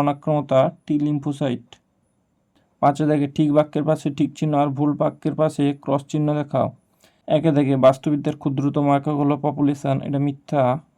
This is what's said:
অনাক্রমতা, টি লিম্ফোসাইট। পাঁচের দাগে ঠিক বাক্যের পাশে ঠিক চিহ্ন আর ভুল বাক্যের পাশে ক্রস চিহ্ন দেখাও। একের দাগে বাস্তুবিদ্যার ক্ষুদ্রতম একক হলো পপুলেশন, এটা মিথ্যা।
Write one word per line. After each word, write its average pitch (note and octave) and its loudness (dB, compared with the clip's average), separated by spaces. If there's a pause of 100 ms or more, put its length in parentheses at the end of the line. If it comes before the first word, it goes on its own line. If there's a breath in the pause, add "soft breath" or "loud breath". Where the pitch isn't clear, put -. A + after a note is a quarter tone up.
অনাক্রমতা, C#3+ 0 (260)
টি D#3 -2
লিম্ফোসাইট। C#3+ -4 (1160)
পাঁচের C#3+ 2
দাগে C#3+ 0
ঠিক D#3 2
বাক্যের D3+ 0
পাশে D#3 -2 (100)
ঠিক C#3+ 0
চিহ্ন D3+ -2
আর C#3+ 2
ভুল D3 0
বাক্যের D3 -4
পাশে D#3 0 (160)
ক্রস C#3 -2
চিহ্ন D3+ -2 (120)
দেখাও। C#3 -2 (600 soft breath)
একের D3+ 2
দাগে C#3 2
বাস্তুবিদ্যার C#3+ 2
ক্ষুদ্রতম C#3+ 0 (100)
একক D3 -2
হলো C#3+ 2
পপুলেশন, C#3+ -2 (120)
এটা C#3 -4
মিথ্যা। C#3+ -2 (340)